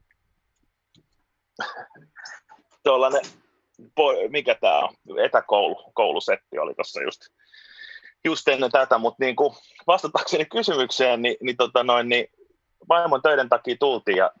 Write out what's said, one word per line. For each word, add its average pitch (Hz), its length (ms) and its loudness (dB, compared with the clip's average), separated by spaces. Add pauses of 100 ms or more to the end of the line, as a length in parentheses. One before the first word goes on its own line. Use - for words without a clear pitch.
(1600)
<laughs> - 60 -12 (1120)
Tollanen, 131 380 2 (600)
po-, 117 480 -2
mikä 127 260 -2
tää 78 240 2
on? - 100 -2 (300)
Etäkoulu-, - 720 0
koulusetti 95 680 -2
oli 76 140 -6
tossa - 300 -10
just, - 180 -10 (1040)
just 160 220 -2
ennen 131 240 2
tätä, 131 260 4
mut 113 220 -2
niinku 131 360 0 (320)
vastatakseni 160 580 0
kysymykseen, 131 760 0
niin, 120 200 0
niin 123 160 -6
tota 120 260 0
noin, 120 260 2
niin 120 180 0 (600)
vaimon 160 320 4
töiden 139 280 2
takia 123 300 -2
tultiin 110 380 0
ja 95 240 2